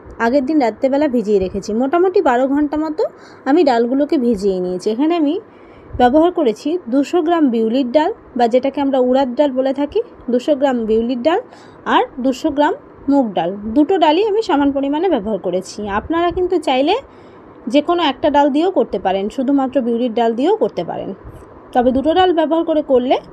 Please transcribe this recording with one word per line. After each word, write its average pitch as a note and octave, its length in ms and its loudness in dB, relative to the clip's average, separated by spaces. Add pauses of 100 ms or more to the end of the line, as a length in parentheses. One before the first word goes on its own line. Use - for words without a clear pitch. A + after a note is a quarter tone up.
(180)
আগের B3+ 280 0
দিন D#4 140 0
রাত্রেবেলা C4+ 480 0
ভিজিয়ে G#3+ 300 0
রেখেছি। F#3 340 -4
মোটামুটি F4 500 0
বারো C4 260 2
ঘন্টা C#4+ 280 -2
মতো D#4 280 -4 (400)
আমি D4+ 200 4
ডালগুলোকে C4+ 540 2
ভিজিয়ে G3+ 420 0
নিয়েছি। F3+ 300 -4
এখানে D4 240 0
আমি E4 260 0 (560)
ব্যবহার D#4 360 4
করেছি D4+ 460 -2 (100)
দুশো C#4+ 340 0
গ্রাম D#4+ 260 2
বিউলির A#3 440 0
ডাল, D#4 200 2 (240)
বা A#3+ 120 2
যেটাকে C4+ 320 0
আমরা C4+ 180 0
উড়ার B3+ 360 2
ডাল D4 160 2
বলে C4 220 -2
থাকি, D4 300 -2 (280)
দুশো B3 240 0
গ্রাম B3+ 300 0
বিউলির A#3 380 -2
ডাল E4+ 180 0 (440)
আর D4+ 200 2 (160)
দুশো C4+ 300 -2
গ্রাম D4 240 0 (340)
মুগ C4+ 240 2
ডাল। F3 240 -4
দুটো C4 420 0
ডালই D#4+ 280 4
আমি G#4+ 160 0
সমান C#4+ 300 0
পরিমাণে C#4 360 -2
ব্যবহার A3 300 -2
করেছি। F#3+ 500 -6
আপনারা E4 420 -2
কিন্তু F4+ 280 -2
চাইলে D4 380 0 (720)
যে C4 120 2
কোনো F4 220 0
একটা C#4+ 280 0
ডাল C#4+ 200 4
দিয়েও D#4 200 0
করতে A#3 280 -2
পারেন, F#3+ 300 -2
শুধুমাত্র C4+ 520 -2
বিউলির A#3 340 -2
ডাল A#3 200 0
দিয়েও D#4 220 0
করতে A3 280 -2
পারেন, - 300 -8 (580)
তবে B3+ 180 2
দুটো C4+ 240 0
ডাল F#4 180 4
ব্যবহার D#4+ 320 0
করে D#4+ 180 0
করলে C#4 380 0 (120)